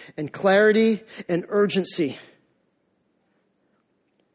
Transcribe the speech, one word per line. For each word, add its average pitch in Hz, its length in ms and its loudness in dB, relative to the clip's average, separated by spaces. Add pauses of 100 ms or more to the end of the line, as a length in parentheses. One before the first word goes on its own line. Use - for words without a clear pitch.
(160)
and 151 160 -10
clarity 214 680 2 (280)
and 175 200 -2
urgency. 185 680 -2 (2250)